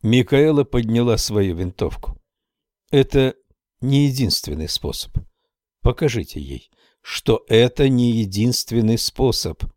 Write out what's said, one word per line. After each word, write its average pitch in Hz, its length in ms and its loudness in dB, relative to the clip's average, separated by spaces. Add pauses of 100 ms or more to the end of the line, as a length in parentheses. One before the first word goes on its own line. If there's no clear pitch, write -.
Микаэла 139 600 2
подняла 117 540 0
свою 98 380 -2
винтовку. - 640 -8 (720)
«Это 135 460 2 (460)
не 139 240 2
единственный 110 640 -4
способ. - 480 -8 (640)
Покажите 117 580 -2
ей, 67 320 -14 (300)
что - 480 -2
это 123 400 4
не 123 220 2
единственный 113 880 0
способ». - 640 -2 (140)